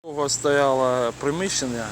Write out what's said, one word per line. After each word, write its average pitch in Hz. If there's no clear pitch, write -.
Довго 147
стояло 131
приміщення 139